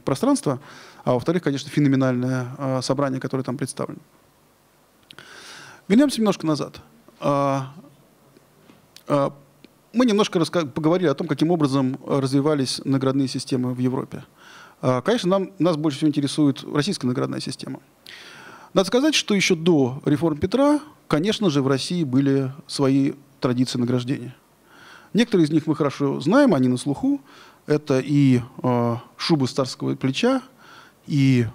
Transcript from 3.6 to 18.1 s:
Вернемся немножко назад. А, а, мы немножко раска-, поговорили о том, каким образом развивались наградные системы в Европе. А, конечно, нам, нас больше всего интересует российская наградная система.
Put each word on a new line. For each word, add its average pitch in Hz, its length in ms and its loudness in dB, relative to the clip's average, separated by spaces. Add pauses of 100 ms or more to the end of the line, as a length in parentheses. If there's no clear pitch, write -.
Вернемся 240 320 4
немножко 202 260 0
назад. - 340 -4 (400)
А, 139 500 -2 (1400)
а, 143 260 0 (600)
мы 247 140 2
немножко 202 340 2
раска-, 160 260 -2
поговорили 165 400 0
о 139 80 2
том, 180 140 -6
каким 151 240 0
образом 135 520 0
развивались 139 800 0
наградные 135 440 0
системы 127 460 -4
в 123 40 -10
Европе. 127 460 -4 (560)
А, 127 220 0
конечно, 190 280 0
нам, 190 300 0
нас 160 160 2
больше 147 220 -2
всего 156 100 2
интересует 143 560 0
российская 147 420 -2
наградная 131 320 -4
система. 135 400 -10 (920)